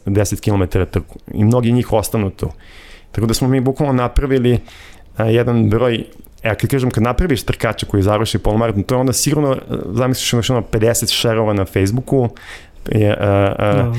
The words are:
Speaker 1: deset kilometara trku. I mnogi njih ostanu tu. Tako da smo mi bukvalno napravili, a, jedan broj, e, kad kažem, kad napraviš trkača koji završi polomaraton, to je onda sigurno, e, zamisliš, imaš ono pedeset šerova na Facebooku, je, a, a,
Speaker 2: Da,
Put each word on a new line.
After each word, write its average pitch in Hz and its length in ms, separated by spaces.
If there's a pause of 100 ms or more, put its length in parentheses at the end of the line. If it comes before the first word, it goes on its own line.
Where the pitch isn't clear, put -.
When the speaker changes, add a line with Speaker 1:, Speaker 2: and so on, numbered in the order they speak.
Speaker 1:
deset 101 320
kilometara 95 460
trku. - 340 (100)
I - 140
mnogi 117 280
njih 120 220
ostanu 104 360
tu. - 200 (640)
Tako 110 160
da 113 60
smo 127 140
mi 131 120
bukvalno 135 360
napravili, 123 640 (580)
a, 110 80
jedan 117 440
broj, 113 340 (400)
e, 107 120
kad - 120
kažem, 127 240
kad 110 120
napraviš 127 400
trkača - 420
koji 101 180
završi 107 360
polomaraton, 107 440
to 131 120
je 123 40
onda 131 140
sigurno, 143 380
e, 131 60 (300)
zamisliš, 123 460
imaš 117 160
ono 123 140
pedeset 113 480
šerova 110 420
na 98 120
Facebooku, 120 640 (580)
je, 104 240
a, - 40 (420)
a, 104 160
Speaker 2:
Da, 120 260